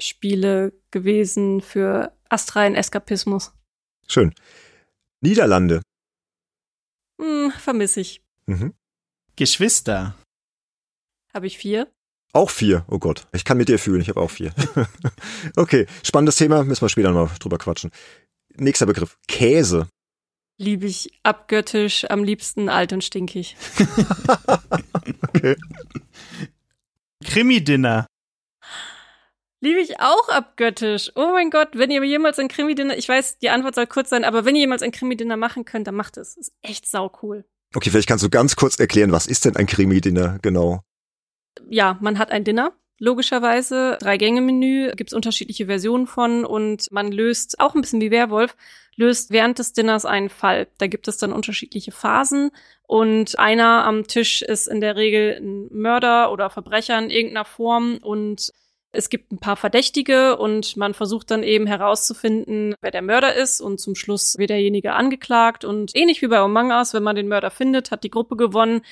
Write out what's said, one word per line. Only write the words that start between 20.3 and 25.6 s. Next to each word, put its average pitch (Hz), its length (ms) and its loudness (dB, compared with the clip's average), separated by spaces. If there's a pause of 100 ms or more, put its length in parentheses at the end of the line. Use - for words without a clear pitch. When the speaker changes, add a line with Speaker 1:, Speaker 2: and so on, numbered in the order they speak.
Speaker 1:
Lieb 196 260 -4
ich - 260 -8 (120)
abgöttisch, 208 880 -2
am 202 120 0
liebsten 208 460 -4
alt 180 240 0
und 185 100 -4
stinkig. 180 580 -10
Speaker 2:
<laughs> - 60 -14 (1700)
Okay. 135 220 2 (1700)